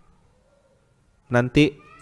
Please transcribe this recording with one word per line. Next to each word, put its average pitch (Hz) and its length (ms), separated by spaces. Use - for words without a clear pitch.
nanti 123 480